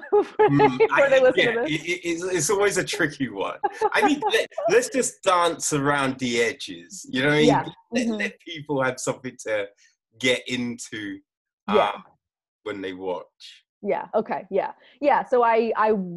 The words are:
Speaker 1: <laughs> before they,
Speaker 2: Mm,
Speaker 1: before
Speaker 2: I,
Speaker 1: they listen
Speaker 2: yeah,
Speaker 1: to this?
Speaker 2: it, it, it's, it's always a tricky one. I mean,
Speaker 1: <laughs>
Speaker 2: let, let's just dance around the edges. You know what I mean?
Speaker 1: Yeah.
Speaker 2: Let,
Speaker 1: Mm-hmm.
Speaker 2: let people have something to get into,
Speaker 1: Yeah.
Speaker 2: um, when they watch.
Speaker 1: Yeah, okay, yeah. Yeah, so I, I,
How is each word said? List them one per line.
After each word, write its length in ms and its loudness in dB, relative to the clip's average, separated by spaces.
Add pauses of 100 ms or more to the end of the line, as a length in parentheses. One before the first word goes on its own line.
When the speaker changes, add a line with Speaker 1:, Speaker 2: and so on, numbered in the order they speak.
Speaker 1:
<laughs> 60 -6
before 380 4
they, 60 2
Speaker 2:
Mm, 240 4
Speaker 1:
before 260 4
Speaker 2:
I, 40 2
Speaker 1:
they 120 6
listen 120 6 (100)
Speaker 2:
yeah, 80 2
Speaker 1:
to 100 -2
this? 100 -2
Speaker 2:
it, 140 -4
it, 180 -4
it's, 200 -4
it's 260 -2
always 280 2
a 60 0
tricky 460 -4
one. 300 -6 (340)
I 140 2
mean, 180 0
Speaker 1:
<laughs> 80 0
Speaker 2:
let, 160 0 (200)
let's 200 4
just 320 -4
dance 520 2
around 440 0
the 240 0
edges. 720 -6
You 100 -2
know 60 2
what 80 4
I 40 4
mean? 80 6
Speaker 1:
Yeah. 160 4
Speaker 2:
Let, 120 -12 (320)
Speaker 1:
Mm-hmm. 60 -2
Speaker 2:
let 260 -6
people 440 -6
have 160 -2
something 460 -6
to 220 -4 (520)
get 300 0
into, 720 -8 (500)
Speaker 1:
Yeah. 260 4
Speaker 2:
um, 80 -18 (600)
when 180 -8
they 120 -8
watch. 720 -12 (240)
Speaker 1:
Yeah, 280 -4
okay, 340 -4
yeah. 220 -2 (280)
Yeah, 240 2
so 200 2
I, 340 2
I, 120 2 (280)